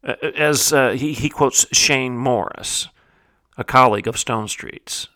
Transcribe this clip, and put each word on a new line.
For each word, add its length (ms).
Uh, 120
as, 380
uh, 160
he, 240
he 160
quotes 420
Shane 460
Morris, 720
a 60
colleague 440
of 120
Stone 300
Street's 680